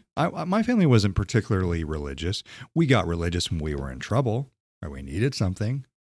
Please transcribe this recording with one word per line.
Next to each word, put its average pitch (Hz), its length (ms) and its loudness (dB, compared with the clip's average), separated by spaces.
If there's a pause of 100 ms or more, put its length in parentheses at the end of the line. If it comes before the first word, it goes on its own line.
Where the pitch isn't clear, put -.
(160)
I, 160 120 0
I, 160 160 -8
my 190 180 0
family 214 240 4
wasn't 107 300 4
particularly 92 680 0
religious. 76 600 -4 (320)
We 165 100 4
got 107 220 4
religious 85 420 0
when 82 100 -2
we 76 140 -2
were 69 160 -4
in 64 80 -10
trouble 120 520 -2 (320)
or 76 80 -8
we 69 120 -10
needed 92 320 -2
something. 107 500 -2 (160)